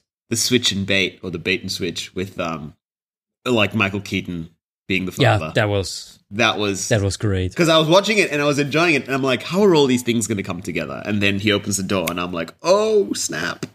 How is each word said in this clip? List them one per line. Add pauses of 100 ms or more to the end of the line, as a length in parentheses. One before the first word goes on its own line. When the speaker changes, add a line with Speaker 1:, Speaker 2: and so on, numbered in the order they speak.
(300)
Speaker 1:
the
switch
and
bait,
or
the
bait
and
switch
with,
um, (680)
like,
Michael
Keaton (380)
being
the
Speaker 2:
Yeah,
Speaker 1:
father.
Speaker 2:
that
was, (120)
Speaker 1:
That
was
Speaker 2:
that
was
great.
Speaker 1:
'cause
I
was
watching
it
and
I
was
enjoying
it,
and
I'm
like,
"How
are
all
these
things
gonna
come
together?"
And
then
he
opens
the
door
and
I'm
like,
"Oh,
snap."